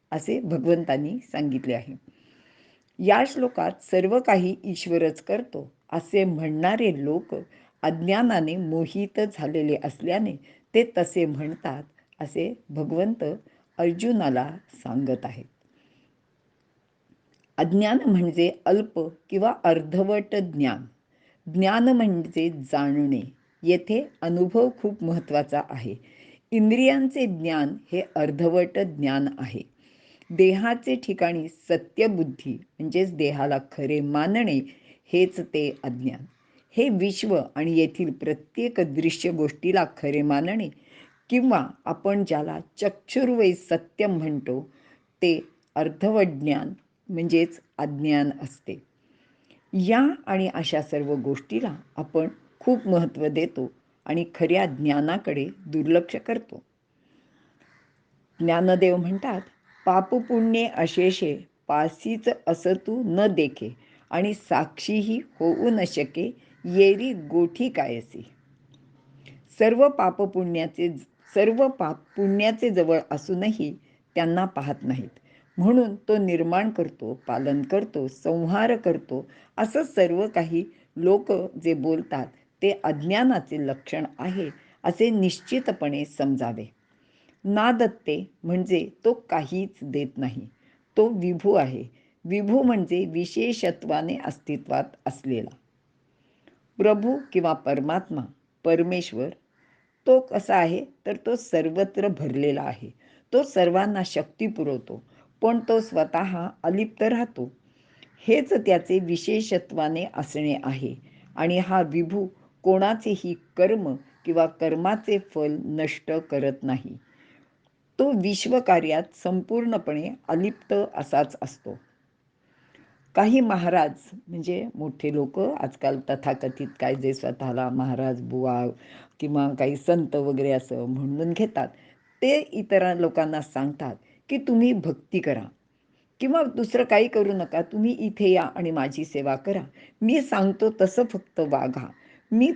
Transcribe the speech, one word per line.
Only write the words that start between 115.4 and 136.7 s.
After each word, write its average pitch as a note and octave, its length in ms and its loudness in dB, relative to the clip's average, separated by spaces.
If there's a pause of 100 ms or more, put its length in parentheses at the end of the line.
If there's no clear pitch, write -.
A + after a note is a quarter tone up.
नष्ट D#3 460 -6
करत C#3 520 -2
नाही. C3 340 -6 (1040)
तो C#4 120 2
विश्वकार्यात F#3+ 920 2 (200)
संपूर्णपणे F#3 840 -2 (200)
अलिप्त F3+ 440 -2 (220)
असाच C#3+ 460 -2
असतो. A2 380 -12 (1400)
काही A3 240 6
महाराज F3 520 2 (360)
म्हणजे F3 480 -6
मोठे D3+ 380 -6
लोक C#3+ 260 -2
आजकाल C#3 600 -2 (100)
तथाकथित C3+ 580 -4 (120)
काय C3 160 0
जे C3+ 180 -2
स्वतःला B2+ 560 -4
महाराज C3 520 -2
बुवा B2 460 -2 (520)
किंवा C#3+ 400 0
काही C#3 160 0
संत D#3+ 400 0
वगैरे C#3 360 0
असं B2+ 340 -4
म्हणून C#3 480 -4
घेतात, F#3+ 340 -2 (540)
ते C#4 180 4
इतर F#3+ 600 0
लोकांना D#3+ 420 0
सांगतात C#3 540 -6 (340)
की C4+ 80 -2
तुम्ही B3 360 4
भक्ती E3+ 460 -4
करा B2 240 -2 (760)
किंवा D4+ 240 2
दुसरं A#3+ 400 0